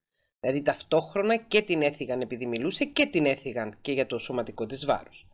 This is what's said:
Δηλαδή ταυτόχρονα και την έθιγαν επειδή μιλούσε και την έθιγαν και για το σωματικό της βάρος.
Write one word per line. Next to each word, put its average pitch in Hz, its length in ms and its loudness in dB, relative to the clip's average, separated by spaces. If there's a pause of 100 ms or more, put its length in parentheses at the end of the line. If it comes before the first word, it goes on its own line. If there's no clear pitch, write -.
(420)
Δηλαδή 135 200 0
ταυτόχρονα 165 760 2
και 214 240 2
την 170 200 0
έθιγαν 127 400 0
επειδή 123 240 -6
μιλούσε 120 400 -2
και 285 200 2
την 156 200 2
έθιγαν 117 560 -2
και 143 100 -6
για 131 140 2
το 117 140 -4
σωματικό 117 460 -4
της 131 200 -2
βάρος. - 480 -2